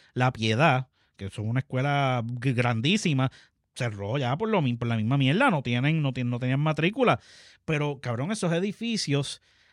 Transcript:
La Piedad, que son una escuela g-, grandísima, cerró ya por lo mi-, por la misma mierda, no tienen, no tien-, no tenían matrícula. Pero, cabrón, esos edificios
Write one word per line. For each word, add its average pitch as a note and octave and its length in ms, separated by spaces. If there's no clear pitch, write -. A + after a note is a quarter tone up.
La B2+ 180
Piedad, B2+ 560
que G2 120
son G#2 200
una B2 120
escuela C3+ 640
g-, B2 280
grandísima, C3 760
cerró G#2+ 420
ya C3 220
por A3 100
lo G#3 140
mi-, B2 140
por A#2 120
la A#2 80
misma A2+ 220
mierda, E3+ 320
no D3+ 120
tienen, C3+ 400
no C#3 100
tien-, B2+ 160
no B2 100
tenían B2+ 220
matrícula. D#3 600
Pero, D3 340
cabrón, B2+ 320
esos F#3+ 200
edificios F3+ 880